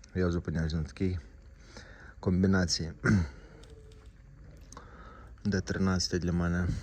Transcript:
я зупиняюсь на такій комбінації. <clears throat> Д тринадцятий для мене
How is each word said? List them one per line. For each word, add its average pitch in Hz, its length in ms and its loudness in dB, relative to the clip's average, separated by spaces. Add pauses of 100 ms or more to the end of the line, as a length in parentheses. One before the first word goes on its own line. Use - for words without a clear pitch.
(160)
я 90 160 2
зупиняюсь 82 420 -2
на 82 100 0
такій 92 360 -2 (1000)
комбінації. 90 720 4 (100)
<clears throat> - 80 6 (2250)
Д 98 160 2
тринадцятий 92 580 0
для 85 120 0
мене 87 360 2 (160)